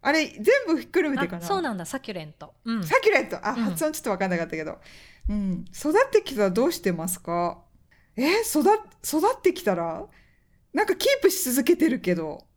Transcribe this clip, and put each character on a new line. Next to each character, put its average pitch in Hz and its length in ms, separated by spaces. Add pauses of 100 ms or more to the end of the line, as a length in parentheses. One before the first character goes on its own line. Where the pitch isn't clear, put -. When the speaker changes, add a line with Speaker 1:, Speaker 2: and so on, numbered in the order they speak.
Speaker 1:
あ 262 60
れ、 311 160
全 - 160 (240)
部 320 100
ひ - 100
っ - 20
く 349 120
る 294 100
め 262 60
て 180 100
か 180 100
な？ 170 80
Speaker 2:
あ、 - 20
そ 392 100
う 370 40
な 269 120
ん 190 40
だ。 165 80
サ 269 140
キ - 120
ュ - 20
レ 165 120
ン 151 80
ト。 - 200 (120)
う 226 140
ん。 185 40
Speaker 1:
サ 262 160
キ 440 100
ュ 403 40
レ 277 80
ン - 80
ト。 175 160
あ、 - 60
Speaker 2:
う - 20
ん。 - 100
Speaker 1:
発 190 220
音 311 80
ち - 60
ょ - 20
っ - 20
と 247 80
わ 185 60
か 190 100
ん 185 40
な 175 60
か 165 60
っ 160 40
た 160 100
け 160 60
ど。 - 160 (500)
う 208 40
ん。 190 400
育 - 180
っ - 20 (160)
て 440 120
き - 140
た 214 80
ら 190 80
ど 233 140
う 339 60
し - 80
て 190 120
ま 165 160
す - 140
か？ 170 420 (540)
え、 330 240
育 311 200
っ-、 - 20 (380)
育 311 200 (160)
っ - 40
て 359 120
き - 100
た 190 120
ら？ 170 300 (680)
な 370 100
ん - 20
か 392 100
キ - 120
ー 554 140
プ 403 80
し - 200
続 254 140
け 349 140
て 320 120
る 254 120
け 180 140
ど。 160 300 (120)